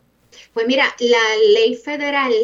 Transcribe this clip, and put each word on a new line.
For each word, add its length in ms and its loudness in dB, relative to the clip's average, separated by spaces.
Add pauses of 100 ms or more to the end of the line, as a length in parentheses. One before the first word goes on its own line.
(520)
Pues 140 -4
mira, 180 0 (160)
la 540 2
ley 220 2
federal 580 -4 (100)